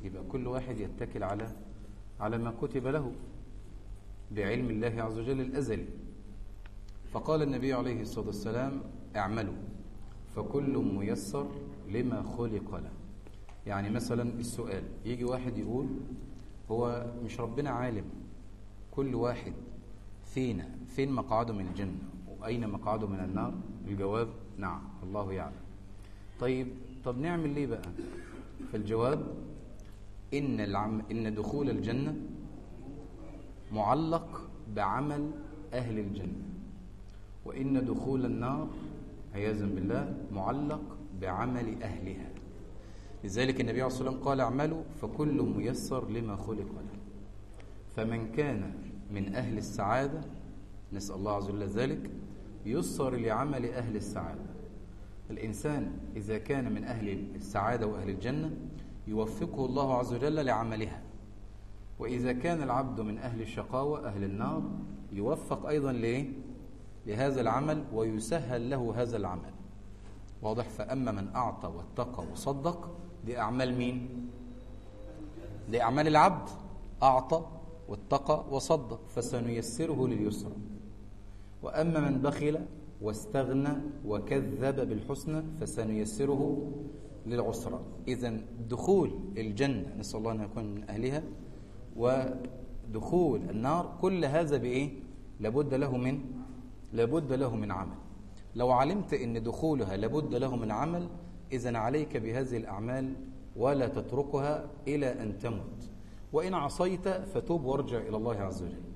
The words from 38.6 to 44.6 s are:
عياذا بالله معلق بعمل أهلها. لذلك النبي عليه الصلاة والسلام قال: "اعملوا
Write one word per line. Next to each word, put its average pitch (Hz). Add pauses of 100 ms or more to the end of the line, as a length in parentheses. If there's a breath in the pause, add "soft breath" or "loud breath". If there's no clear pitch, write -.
عياذا 104
بالله 98 (140)
معلق 143 (240)
بعمل 110
أهلها. 92 (920 loud breath)
لذلك 127
النبي 117
عليه 131
الصلاة 131
والسلام 131
قال: 135
"اعملوا 147 (180)